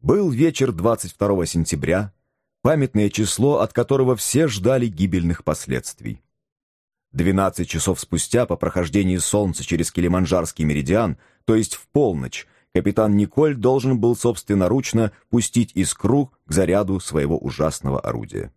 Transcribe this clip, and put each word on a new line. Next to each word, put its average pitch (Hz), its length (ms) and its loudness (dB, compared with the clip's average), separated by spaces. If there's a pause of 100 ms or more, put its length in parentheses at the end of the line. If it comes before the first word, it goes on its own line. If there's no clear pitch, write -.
Был 175 300 2
вечер 131 420 2
двадцать 90 400 -2
второго 101 320 0
сентября, 82 680 -2 (500)
памятное 127 480 2
число, 110 480 0
от 107 140 0
которого 127 440 2
все 151 320 0
ждали 120 380 0
гибельных 87 580 0
последствий. - 760 -6 (920)
Двенадцать 95 560 0
часов 82 320 -2
спустя, 117 460 0
по 85 100 -2
прохождении 90 640 0
солнца 98 460 -2
через 82 260 -2
Килиманджарский 87 760 0
меридиан, 78 540 0 (260)
то 113 120 2
есть 110 180 -2
в - 140 -20
полночь, 87 580 -2 (260)
капитан 101 440 2
Николь 139 400 2
должен 127 420 2
был 117 160 2
собственноручно 110 1000 0 (160)
пустить 120 460 0
искру 139 580 0 (140)
к 151 60 -8
заряду 95 480 2
своего 76 360 -2
ужасного 71 640 -4
орудия. 53 560 -8